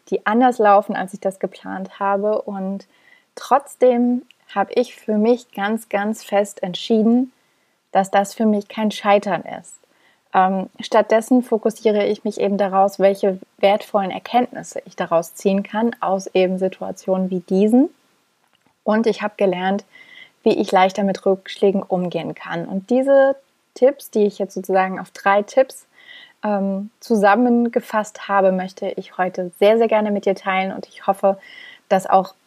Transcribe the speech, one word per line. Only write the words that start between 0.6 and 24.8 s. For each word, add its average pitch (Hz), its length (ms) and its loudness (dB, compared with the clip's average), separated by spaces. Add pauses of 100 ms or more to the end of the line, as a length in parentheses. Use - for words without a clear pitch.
als 185 180 -8
ich 196 60 -18
das 190 180 -6
geplant 190 600 -10
habe. 202 420 0
Und 196 460 -8 (480)
trotzdem 247 840 2 (300)
habe 196 200 -4
ich - 240 -2
für 214 220 -2
mich 240 340 0
ganz, 214 360 -4
ganz 214 360 -4
fest 202 400 -2
entschieden, 226 680 0 (600)
dass 190 180 0
das 202 240 0
für 226 120 0
mich 208 200 0
kein 214 240 -4
Scheitern 202 520 0
ist. - 340 -16 (600)
Ähm, 190 320 0 (120)
stattdessen 226 640 2
fokussiere 214 640 -2
ich 208 180 -4
mich 214 160 -6
eben 196 180 -2
daraus, 196 400 0
welche 196 400 2 (200)
wertvollen 202 520 0
Erkenntnisse - 720 -4
ich - 120 -20
daraus 170 400 -2
ziehen 196 260 0
kann 233 380 -4
aus 190 260 -2
eben 185 320 0
Situationen 185 720 -4
wie 185 80 -4
diesen. 214 500 2 (920)
Und 220 240 0
ich 202 160 -2
habe 208 140 -6
gelernt, 190 480 -2 (580)
wie 220 160 2
ich 208 140 -2
leichter 190 320 2
mit 190 200 -4
Rückschlägen 190 600 0
umgehen 170 500 -4
kann. - 320 -10
Und 190 240 -8
diese 269 460 4 (380)
Tipps, - 360 0
die 208 140 0
ich 208 160 -4
jetzt 190 140 -6
sozusagen 190 440 -2